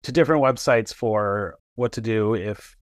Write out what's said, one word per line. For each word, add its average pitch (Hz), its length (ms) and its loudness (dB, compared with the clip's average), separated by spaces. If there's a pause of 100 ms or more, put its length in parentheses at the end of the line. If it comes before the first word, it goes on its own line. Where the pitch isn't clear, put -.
to 127 100 -10
different 151 280 4
websites 123 520 2
for 104 640 -2 (180)
what 120 160 -2
to - 80 -8
do 110 340 0
if 101 440 -8 (100)